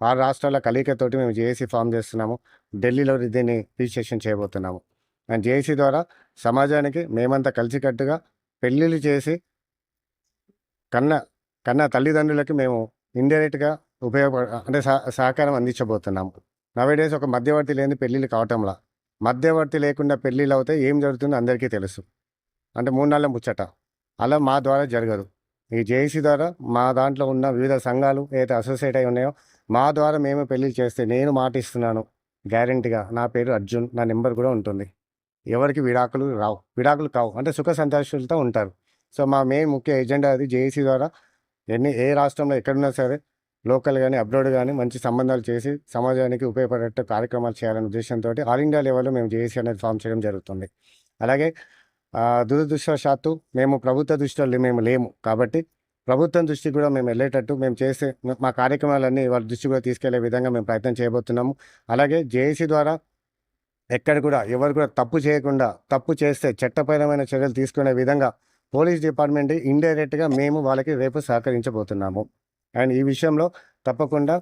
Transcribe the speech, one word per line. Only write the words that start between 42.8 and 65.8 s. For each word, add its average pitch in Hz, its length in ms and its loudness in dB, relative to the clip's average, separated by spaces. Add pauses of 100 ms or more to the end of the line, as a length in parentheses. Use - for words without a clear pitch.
సరే, 131 260 -2 (480)
లోకల్ 131 340 2
కానీ 131 180 2
అబ్రాడ్ 127 320 0
కానీ 127 240 0
మంచి 123 260 -4
సంబంధాలు 127 460 0
చేసి 120 260 -4 (160)
సమాజానికి 127 580 0
ఉపయోగపడేట్టు 117 560 -2
కార్యక్రమాలు 117 560 -2
చేయాలనే 110 280 -2
ఉద్దేశంతో 113 460 -4 (120)
all 123 160 2
ఇండియా 147 220 2
లెవెల్‌లో 131 300 0
మేము 120 180 0
జేఏసీ 113 300 -2
అనేది 113 200 -4
ఫామ్ 110 220 -2
చేయడం 113 200 -4
జరుగుతుంది. 95 460 -6 (540)
అలాగే, 139 260 2 (680)
ఆ, 117 100 0 (200)
దురదృష్టవశాత్తు 147 880 0 (240)
మేము 135 220 4
ప్రభుత్వ 131 380 0
దృష్టిలో 139 300 -2
లే-, 123 140 0
మేము 123 220 2
లేము 120 260 2 (160)
కాబట్టి, 110 360 0 (480)
ప్రభుత్వం 160 400 2
దృష్టికి 147 280 -4
కూడా 147 140 2
మేము 131 180 0
వెళ్ళేటట్టు 127 460 0
మేము 131 240 0
చేసే 135 300 -2 (340)
మా 131 100 2
కార్యక్రమాలన్నీ 131 760 2
వాళ్ళ 123 200 0
దృష్టి 120 200 -6
కూడా 131 120 2
తీసుకెళ్లే 123 400 -2
విధంగా 123 300 0
మేము 117 160 -2
ప్రయత్నం 113 320 -2
చేయబోతున్నాము. 120 560 -2 (360)
అలాగే 143 340 2
జేఏసీ 139 440 0
ద్వారా 151 260 2 (960)
ఎక్కడ 135 300 2
కూడా 139 280 2
ఎవరు 131 260 0
కూడా 143 240 0
తప్పు 127 200 0
చేయకుండా, 139 500 2 (220)